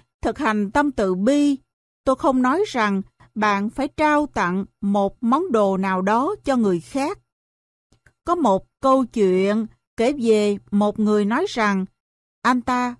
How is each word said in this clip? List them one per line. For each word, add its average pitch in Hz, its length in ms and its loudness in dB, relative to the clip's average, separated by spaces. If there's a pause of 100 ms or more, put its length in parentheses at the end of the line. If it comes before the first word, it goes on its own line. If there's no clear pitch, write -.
(220)
thực 226 160 -4
hành 247 320 -2
tâm 294 200 0
từ 196 240 0
bi, 277 420 2 (480)
tôi 262 120 2
không 262 260 0
nói 285 260 0
rằng 202 340 -2 (320)
bạn 208 360 0
phải 277 180 -4
trao 302 380 0
tặng 190 380 -2 (160)
một 196 400 0
món 294 320 0
đồ 202 240 2
nào 190 260 -2
đó 233 320 0 (100)
cho 269 120 0
người 196 240 0
khác. 285 380 -6 (1040)
Có 339 100 0
một 233 320 0 (140)
câu 269 240 2
chuyện 202 600 0 (300)
kể 233 160 0 (100)
về 208 360 2 (120)
một 208 280 0
người 208 260 2
nói 233 240 -2
rằng 202 360 -2 (580)
anh 247 180 2
ta 247 400 -4